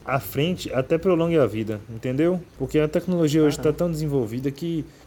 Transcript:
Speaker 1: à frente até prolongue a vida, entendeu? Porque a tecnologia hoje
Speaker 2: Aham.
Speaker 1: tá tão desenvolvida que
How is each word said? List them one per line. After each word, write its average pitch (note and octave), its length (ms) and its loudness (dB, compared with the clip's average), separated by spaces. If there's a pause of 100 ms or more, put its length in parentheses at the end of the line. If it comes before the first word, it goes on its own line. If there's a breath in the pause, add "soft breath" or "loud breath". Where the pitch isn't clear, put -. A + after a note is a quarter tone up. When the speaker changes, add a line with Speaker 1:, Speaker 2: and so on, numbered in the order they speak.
Speaker 1:
à C3 160 -2
frente - 520 -4
até C3 240 0
prolongue E3+ 400 2
a C#3+ 80 6
vida, G#2+ 360 -2 (100)
entendeu? C#3 500 0 (160)
Porque C3+ 220 -2
a D3+ 80 4
tecnologia D#3+ 560 2
hoje D3 140 4
Speaker 2:
Aham. C3+ 80 -4
Speaker 1:
tá D#3 80 4
tão E3+ 180 0
desenvolvida C#3 600 -2
que E3 320 -6 (220 loud breath)